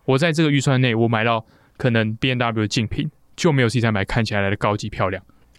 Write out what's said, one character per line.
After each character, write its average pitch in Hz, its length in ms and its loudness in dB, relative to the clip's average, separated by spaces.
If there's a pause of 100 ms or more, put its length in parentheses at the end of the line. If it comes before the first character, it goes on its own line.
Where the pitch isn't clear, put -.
我 131 120 2
在 165 160 2
这 160 100 0
个 151 80 2
预 143 100 2
算 127 200 2
内， 123 140 2
我 117 140 2
买 113 160 0
到 117 200 0 (320)
可 131 140 0
能 110 260 0
B 135 120 -2
M 127 100 0
W 117 240 0
的 104 60 0
竞 110 180 -2
品， 151 240 -6 (260)
就 165 160 2
没 135 100 2
有 117 60 4
C 120 120 0
三 113 120 0
百 98 120 0
看 117 200 -2
起 107 100 -4
来 101 60 0
来 98 100 0
的 104 60 -2
高 104 200 0
级 107 120 -8
漂 101 200 -4
亮。 92 140 -8 (360)